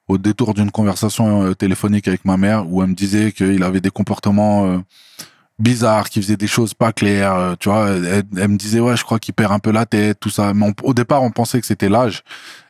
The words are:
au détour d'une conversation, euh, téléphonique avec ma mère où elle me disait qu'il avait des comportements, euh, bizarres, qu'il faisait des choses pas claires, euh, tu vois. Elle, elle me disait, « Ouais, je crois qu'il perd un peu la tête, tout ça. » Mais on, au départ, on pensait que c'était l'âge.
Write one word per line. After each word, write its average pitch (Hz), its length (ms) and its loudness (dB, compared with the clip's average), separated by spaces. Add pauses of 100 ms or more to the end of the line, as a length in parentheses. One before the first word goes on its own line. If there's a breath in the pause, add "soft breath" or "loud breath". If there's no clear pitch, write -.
au 95 100 2
détour 104 360 0
d'une 104 180 0
conversation, 104 720 0
euh, 92 100 0
téléphonique 101 540 0
avec 92 160 -2
ma 95 140 2
mère 101 340 0
où 92 100 0
elle 92 80 2
me 92 60 -2
disait 101 380 0
qu'il 98 300 0
avait 92 180 0
des 98 80 0
comportements, 104 800 0
euh, 92 100 0 (840 loud breath)
bizarres, 110 500 2
qu'il 107 140 -2
faisait 101 140 0
des 101 100 -2
choses 113 260 0
pas - 200 0
claires, 98 420 2
euh, 90 240 -2
tu - 80 -6
vois. 101 220 2
Elle, 92 340 0 (140)
elle 101 100 0
me 101 100 2
disait, « 107 240 -2
Ouais, 120 140 2
je - 80 -2
crois 113 160 -2
qu'il - 140 -8
perd 104 180 0
un 104 80 0
peu 110 120 0
la 113 140 2
tête, 104 360 0
tout 107 80 -6
ça. » 101 260 0
Mais 104 120 2
on, 104 200 -4
au 135 60 2
départ, 131 300 2
on 117 80 0
pensait 120 280 -2
que - 80 -4
c'était 101 220 0
l'âge. 110 340 0 (460 loud breath)